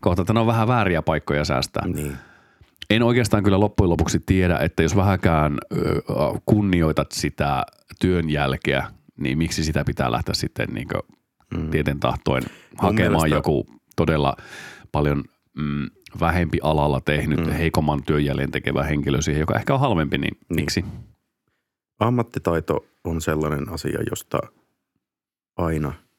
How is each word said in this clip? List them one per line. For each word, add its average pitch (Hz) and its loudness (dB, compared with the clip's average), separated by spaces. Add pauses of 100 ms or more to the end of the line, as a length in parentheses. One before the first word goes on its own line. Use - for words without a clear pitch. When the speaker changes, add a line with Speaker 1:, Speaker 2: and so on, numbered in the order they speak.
Speaker 1:
kohtaa, 90 2
että 98 0
ne 113 4
on 113 2
vähän 113 2
vääriä 98 2
paikkoja 73 0
säästää. 69 -2
Speaker 2:
Niin. 73 -4 (720)
Speaker 1:
En 113 4
oikeastaan 117 2
kyllä 98 4
loppujen 101 4
lopuksi 82 2
tiedä, 92 2
että 80 0
jos 80 2
vähäkään, 82 2 (140)
ö, - -6 (720)
kunnioitat 87 2
sitä 71 -2 (360)
työn 87 0
jälkeä, 69 0 (300)
niin 65 -2
miksi 82 -2
sitä 76 0
pitää 64 -2
lähteä - -2
sitten - -4
niinkö - -6 (580)
Speaker 2:
Mm. 78 -4
Speaker 1:
tieten 73 0
tahtoen 65 -2
Speaker 2:
Mun - -10 (280)
Speaker 1:
hakemaan 92 2
Speaker 2:
mielestä 80 2
Speaker 1:
joku 71 0 (300)
todella 76 2 (560)
paljon, 73 0 (340)
mm, 73 -2 (340)
vähempi 85 2
alalla 73 2
tehnyt, 76 0
Speaker 2:
Mm. 80 -2
Speaker 1:
heikomman 76 0
työn 73 0
jäljen 69 -2
tekevä 69 -2
henkilö 71 0
siihen, 78 -2
joka 78 0
ehkä - 0
on 131 2
halvempi, 87 0
niin 71 -4 (120)
Speaker 2:
Niin. 85 -2
Speaker 1:
miksi? 82 -2 (1120)
Speaker 2:
Ammattitaito 104 -2 (180)
on 82 -4
sellainen 76 -2
asia, 73 -6 (100)
josta - -6 (1160)
aina 78 -2 (260)